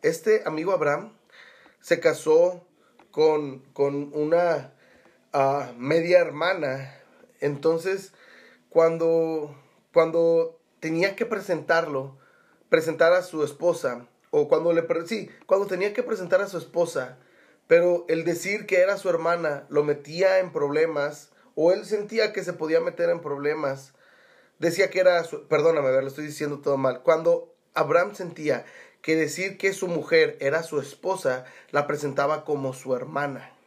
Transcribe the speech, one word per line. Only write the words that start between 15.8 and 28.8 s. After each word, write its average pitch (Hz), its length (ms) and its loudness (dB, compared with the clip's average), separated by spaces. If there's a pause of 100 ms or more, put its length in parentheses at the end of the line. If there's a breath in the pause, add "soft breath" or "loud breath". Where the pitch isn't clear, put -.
que 240 100 -4
presentar 190 380 -2
a 202 60 -4
su 180 100 -10
esposa, 143 600 -6 (500 soft breath)
pero 175 400 4
el 165 160 0
decir 185 420 -4
que 185 140 2
era 190 180 2
su 190 120 -6
hermana 165 580 -2
lo 147 160 0
metía 156 560 0
en 180 140 -4
problemas, 147 800 -2 (220 soft breath)
o 165 200 4
él 208 120 -4
sentía 208 460 -2
que 190 140 -6
se 170 80 -6
podía 160 260 0
meter 170 300 -2
en 170 100 0
problemas, 143 760 -4 (640 soft breath)
decía 170 320 0
que 185 120 0
era 175 240 4
su, - 240 -12
perdóname, 151 400 2
a - 20 2
ver, 135 120 2
lo 135 40 -6
estoy 143 180 -10
diciendo 147 340 -8
todo 139 180 -2
mal. 131 260 -2
Cuando 165 500 2 (200)
Abraham 170 420 2
sentía 147 480 -4 (380 loud breath)